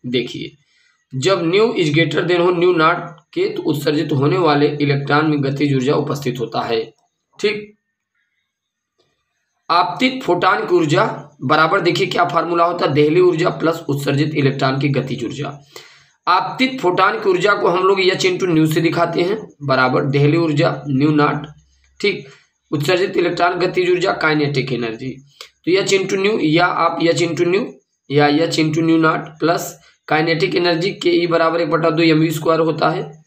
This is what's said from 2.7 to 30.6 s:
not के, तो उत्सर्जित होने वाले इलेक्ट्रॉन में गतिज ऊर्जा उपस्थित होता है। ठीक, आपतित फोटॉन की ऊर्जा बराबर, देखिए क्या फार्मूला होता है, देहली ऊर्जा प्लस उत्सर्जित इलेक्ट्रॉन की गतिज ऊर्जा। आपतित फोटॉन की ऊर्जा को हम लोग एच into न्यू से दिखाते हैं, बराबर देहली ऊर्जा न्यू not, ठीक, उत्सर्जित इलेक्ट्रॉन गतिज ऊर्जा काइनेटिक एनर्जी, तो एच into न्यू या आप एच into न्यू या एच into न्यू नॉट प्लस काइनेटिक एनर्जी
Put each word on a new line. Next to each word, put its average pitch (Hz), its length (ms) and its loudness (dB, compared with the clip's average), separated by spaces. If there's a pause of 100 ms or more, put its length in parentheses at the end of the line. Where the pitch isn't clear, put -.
not 165 240 2 (360)
के, 185 140 -2
तो - 160 -6
उत्सर्जित 151 480 -2
होने 151 260 2
वाले 147 300 2 (100)
इलेक्ट्रॉन 143 520 0
में 147 140 0
गतिज 143 320 0
ऊर्जा 135 200 0
उपस्थित 139 440 -4
होता 117 220 -4
है। 113 180 -2 (600)
ठीक, 208 260 -2 (2000)
आपतित 185 540 0
फोटॉन 196 440 0
की 175 80 2
ऊर्जा 170 300 2 (380)
बराबर, 160 380 2
देखिए 175 260 0
क्या 175 180 0
फार्मूला 170 400 0
होता 175 200 -2
है, 156 80 0
देहली 151 280 4
ऊर्जा 175 300 2
प्लस - 380 -2
उत्सर्जित 143 460 -2
इलेक्ट्रॉन 135 440 0
की 143 120 -2
गतिज 120 340 -4
ऊर्जा। - 320 -10 (720)
आपतित 254 540 0
फोटॉन 196 380 2
की 202 100 0
ऊर्जा 185 260 2
को - 140 0
हम 180 140 0
लोग 190 180 2
एच 185 260 0
into 180 200 0
न्यू 156 200 4
से 156 140 0
दिखाते 170 400 0
हैं, 202 240 -2 (180)
बराबर 135 460 0
देहली 143 300 4
ऊर्जा 156 480 0
न्यू 143 260 2
not, 147 340 0 (520)
ठीक, 175 260 -2 (460)
उत्सर्जित 180 460 0
इलेक्ट्रॉन 175 420 0
गतिज 175 300 0
ऊर्जा 180 240 2
काइनेटिक 143 600 0
एनर्जी, 117 360 -6 (560)
तो 160 60 0
एच 190 220 2
into 196 200 0
न्यू 202 260 0
या 160 260 2
आप 165 380 0
एच 165 200 2
into 170 240 -2
न्यू 196 180 0 (440)
या 147 180 2
एच 156 320 0
into 156 200 0
न्यू 165 180 2
नॉट 160 300 0 (120)
प्लस 170 280 -2 (400)
काइनेटिक 165 480 0
एनर्जी 175 380 0